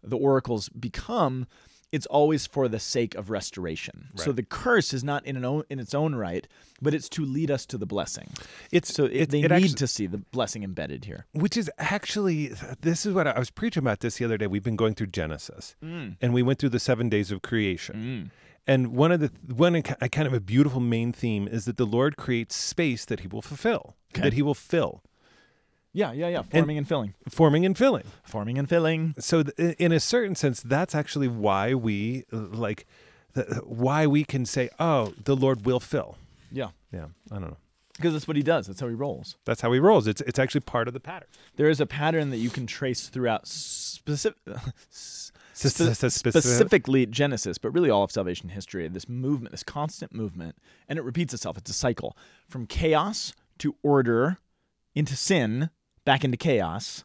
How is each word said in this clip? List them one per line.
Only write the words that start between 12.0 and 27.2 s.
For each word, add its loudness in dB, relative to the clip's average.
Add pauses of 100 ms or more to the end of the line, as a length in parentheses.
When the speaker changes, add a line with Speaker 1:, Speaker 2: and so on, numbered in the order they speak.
Speaker 2:
this 0
is 0
what 2
I, 2
I 0
was -2
preaching -2
about 2
this -2
the -2
other 0
day. 0
We've 0
been 0
going 2
through -4
Genesis, -6
Speaker 1:
Mm. -10
Speaker 2:
and 2
we 4
went 2
through 2
the 0
seven 0
days 2
of -6
creation. -2
Speaker 1:
Mm. -8 (360)
Speaker 2:
And 4
one 4
of 2
the, 0 (240)
one 4
ki-, -4
kind 0
of 0
a 0
beautiful 2
main 0
theme -2
is -4
that -4
the 2
Lord 2
creates -4
space -2
that -6
he -10
will -8
fulfill, -4 (180)
Speaker 1:
Okay. -4
Speaker 2:
that 2
he 0
will 2
fill. -2 (880)
Speaker 1:
Yeah, 0
yeah, -4
yeah. -2
Speaker 2:
And -10
Speaker 1:
Forming 4
and -4
filling. -2 (140)